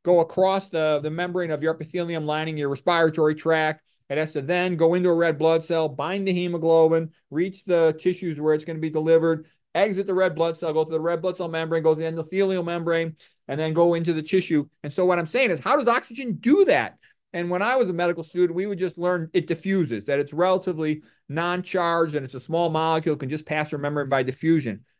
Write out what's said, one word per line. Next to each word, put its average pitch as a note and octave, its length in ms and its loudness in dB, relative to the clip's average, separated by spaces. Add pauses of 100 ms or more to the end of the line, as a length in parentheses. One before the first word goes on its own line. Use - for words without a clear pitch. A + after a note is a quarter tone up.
go F3 180 4
across F#3+ 480 0
the, D#3 340 0
the D3+ 80 -4
membrane F3 400 -4
of D3 100 -4
your D#3+ 140 0
epithelium D#3+ 500 -6
lining, D#3 320 -2
your C#3+ 120 -2
respiratory D#3+ 640 2
tract. D#3 480 0 (260)
It C#3+ 80 -2
has D#3 140 -2
to D3 100 -6
then F3+ 340 -2
go E3 200 4
into F3+ 140 2
a F3 40 4
red E3 240 2
blood D#3+ 260 2
cell, D#3+ 240 0
bind D#3+ 380 -6
to F#3 80 0
hemoglobin, E3 800 2 (180)
reach F#3 360 -4
the E3 340 4
tissues F3 420 -4
where D#3 140 2
it's D#3 100 -4
gonna D#3+ 140 -8
be D#3 100 -4
delivered, D#3+ 560 2 (300)
exit G3 320 0
the F#3+ 80 0
red F#3 180 2
blood E3 240 -2
cell, D#3+ 160 -4
go D#3 100 2
through D#3 100 -10
the D#3 80 0
red E3+ 200 -2
blood F3+ 160 -4
cell F3 120 -6
membrane, D#3+ 340 -2
go D#3+ 100 6
through D#3+ 160 -4
the E3 140 -6
endothelial F#3 420 0
membrane, E3 500 -2 (320)
and C#3 120 -6
then D#3+ 140 -2
go E3+ 200 4
into E3+ 180 0
the D#3 120 -2
tissue. D#3 440 0 (140)
And D3 100 -10
so F3+ 140 0
what F3+ 140 2
I'm E3 80 -4
saying A#3 240 0
is, D#3+ 80 -4
how G#3+ 160 0
does C4+ 120 2
oxygen A#3+ 520 -2
do F#4 260 4
that? C3 320 2 (360)
And F3 160 -4
when F3+ 120 -2
I A#3 140 0
was A#3+ 140 2
a F3+ 40 -2
medical E3+ 300 -2
student, E3+ 320 0
we F#3 100 -2
would G3+ 140 -6
just F3 180 -6
learn E3+ 360 -2
it D#3 140 0
diffuses, D#3+ 580 -2
that C#3 120 0
it's C#3+ 160 -4
relatively D#3+ 720 -2 (260)
non-charged E3+ 880 -2
and C#3 100 -4
it's B2+ 80 -14
a C3+ 60 -10
small E3 300 -2
molecule, D#3+ 480 0
can C3 120 -8
just D3+ 160 -8
pass D3+ 240 -4
through D3+ 100 -6
membrane C#3+ 300 -2
by C3+ 140 2
diffusion. C3 640 0 (140)